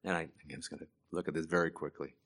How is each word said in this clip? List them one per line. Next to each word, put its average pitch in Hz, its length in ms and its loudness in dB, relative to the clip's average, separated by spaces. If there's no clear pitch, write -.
And 90 120 2
I, 82 140 -2
again, 73 140 -12
just - 140 -10
gonna - 160 -10
look 85 160 0
at 76 80 -2
this 80 100 0
very 85 240 6
quickly. 71 460 -6